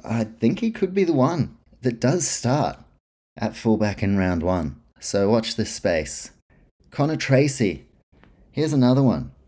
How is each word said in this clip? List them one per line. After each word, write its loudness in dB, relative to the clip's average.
I -2
think -2
he -2
could -4
be 2
the 0
one 0
that -2
does 2
start -2
at -6
fullback 0
in 0
round 0
one. -2
So 0
watch 0
this -4
space. -4
Connor -2
Tracy, 0
here's -2
another 4
one. 0